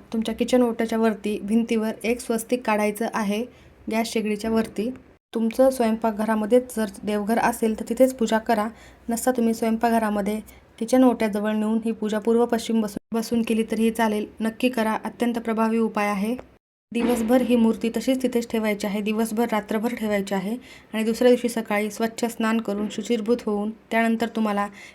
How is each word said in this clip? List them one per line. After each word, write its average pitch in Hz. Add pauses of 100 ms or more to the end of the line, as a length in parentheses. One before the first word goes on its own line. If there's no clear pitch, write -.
(120)
तुमच्या 226
किचन 247
ओट्याच्या 226
वरती 214
भिंतीवर 220 (140)
एक 240
स्वस्तिक 240
काढायचं 214
आहे 208 (460)
गॅस 226
शेगडीच्या 214
वरती. 226 (440)
तुमचं 226
स्वयंपाकघरामध्येच 220
जर 220 (160)
देवघर 208
असेल 220
तर 220
तिथेच 262
पूजा 226
करा, 220 (400)
नसता 233
तुम्ही 226
स्वयंपाकघरामध्ये 220 (380)
किचन 254
ओट्याजवळ 214
नेऊन 214
ही 226
पूजा 214
पूर्व 233
पश्चिम 226
बसून, 214
बसून 226
केली 226
तरीही 226
चालेल. 220 (140)
नक्की 220
करा, 220
अत्यंत 233
प्रभावी 226
उपाय 214
आहे. 208 (560)
दिवसभर 233
ही 240
मूर्ती 226
तशीच 262
तिथेच 240
ठेवायची 214
आहे, 208
दिवसभर 220
रात्रभर 214
ठेवायची 202
आहे 196 (380)
आणि 220
दुसऱ्या 233
दिवशी 240
सकाळी 214
स्वच्छ 226
स्नान 226
करून 208
शुचिर्भूत 226 (100)
होऊन 208 (200)
त्यानंतर 226
तुम्हाला 208 (280)